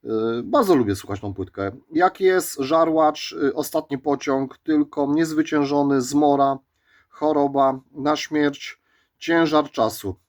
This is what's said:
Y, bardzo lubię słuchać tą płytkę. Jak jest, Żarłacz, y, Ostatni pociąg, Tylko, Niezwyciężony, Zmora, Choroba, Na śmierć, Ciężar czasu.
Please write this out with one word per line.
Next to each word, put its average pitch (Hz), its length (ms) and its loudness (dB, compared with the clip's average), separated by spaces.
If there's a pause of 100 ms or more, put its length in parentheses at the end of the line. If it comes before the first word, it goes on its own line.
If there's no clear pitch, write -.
Y, 131 40 -12 (360)
bardzo 202 320 2
lubię 104 200 2
słuchać 98 240 -10
tą 101 140 -8
płytkę. 98 380 -6 (200)
Jak 180 300 0
jest, 185 380 2
Żarłacz, 156 720 2
y, 139 240 -2
Ostatni 151 420 -4
pociąg, 135 600 -4
Tylko, 147 560 0
Niezwyciężony, 147 880 0
Zmora, 139 560 2 (520)
Choroba, 139 680 0 (120)
Na 151 240 -2
śmierć, 147 680 -4 (360)
Ciężar 156 540 0
czasu. 110 440 -2 (140)